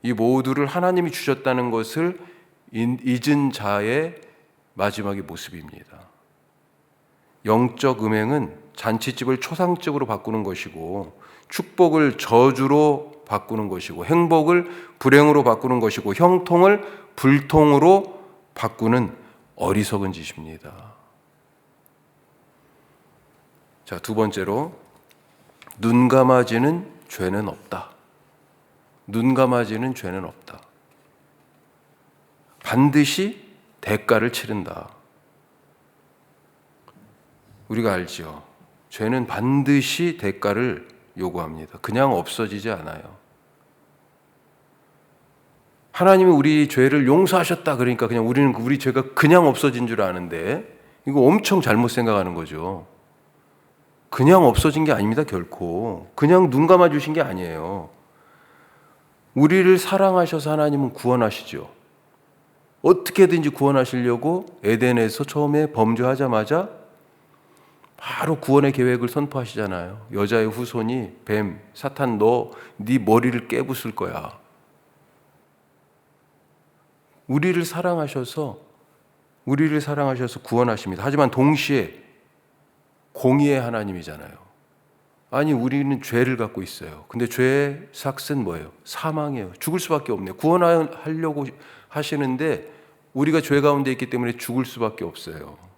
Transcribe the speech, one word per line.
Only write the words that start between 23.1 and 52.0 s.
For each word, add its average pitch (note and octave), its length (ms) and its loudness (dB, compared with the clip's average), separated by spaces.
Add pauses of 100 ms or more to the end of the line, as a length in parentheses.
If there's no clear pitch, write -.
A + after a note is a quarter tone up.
자, F#2 140 -12
두 A2 140 -8
번째로, G#2+ 640 -2 (1000)
눈 A#2+ 300 2
감아지는 B2+ 880 2 (100)
죄는 G2 400 -4
없다. - 440 -12 (1160)
눈 A2+ 260 0
감아지는 B2 640 0
죄는 F#2 300 -8
없다. - 340 -18 (2000)
반드시 C#3+ 840 0 (320)
대가를 A2 540 0
치른다. G2 560 -10 (2750)
우리가 A2 240 0
알죠. E2 500 -8 (460)
죄는 A#2 380 -4
반드시 C#3 880 0
대가를 G2+ 680 -4 (300)
요구합니다. E2+ 600 -10
그냥 B2+ 340 0
없어지지 G#2+ 580 -6
않아요. E2+ 460 -12 (2750)
하나님이 F#3 380 6
우리 D3+ 380 4
죄를 C3+ 400 2
용서하셨다 E3+ 720 2
그러니까 B2 300 0
그냥 A2+ 200 0
우리는 B2+ 280 4
우리 B2+ 220 -2
죄가 C3 380 -2
그냥 E3 320 6
없어진 B2 400 0
줄 A2 140 -4
아는데, F2+ 760 -6 (300)
이거 C#3 140 2
엄청 F#3 400 4
잘못 A2+ 260 2
생각하는 G#2 480 0